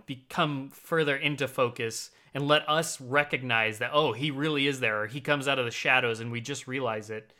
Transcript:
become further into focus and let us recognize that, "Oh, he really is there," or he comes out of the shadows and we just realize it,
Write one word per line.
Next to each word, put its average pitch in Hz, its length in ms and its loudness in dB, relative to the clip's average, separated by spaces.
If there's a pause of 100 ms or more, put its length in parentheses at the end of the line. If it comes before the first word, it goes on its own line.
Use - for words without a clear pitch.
become 139 640 -4
further 151 460 0
into 143 320 0
focus 120 640 -2 (220)
and 143 140 -2
let 151 220 4
us 160 300 0
recognize 123 800 0
that, 120 140 -2
"Oh, 147 180 4
he 139 200 -2
really 139 360 0
is 135 140 0
there," 107 220 2
or 107 40 -4
he 131 140 -10
comes 143 260 0
out 139 120 2
of 123 60 0
the 117 60 -4
shadows 123 480 2
and 117 120 -6
we 120 100 -4
just 131 260 -8
realize 113 420 -4
it, 110 300 -10